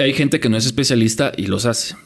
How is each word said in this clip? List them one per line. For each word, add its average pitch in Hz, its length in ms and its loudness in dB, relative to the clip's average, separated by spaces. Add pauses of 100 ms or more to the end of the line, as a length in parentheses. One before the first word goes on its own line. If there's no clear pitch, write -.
hay 139 120 2
gente 143 280 0
que 127 80 0
no 110 80 2
es 113 100 0
especialista 127 720 0
y - 100 -4
los 98 200 -2
hace. - 400 -4